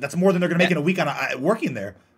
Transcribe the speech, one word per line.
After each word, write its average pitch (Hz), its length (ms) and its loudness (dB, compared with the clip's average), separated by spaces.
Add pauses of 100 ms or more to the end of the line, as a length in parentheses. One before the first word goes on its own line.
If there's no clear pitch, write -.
that's 143 140 -6
more 185 160 4
than 175 80 0
they're 175 100 2
gonna 156 80 0
make 175 140 2
in 165 60 2
a 151 40 0
week 185 160 0
on 160 100 0
a, 143 40 -2
uh, 131 260 -4
working 190 380 -2
there, 101 200 -8 (220)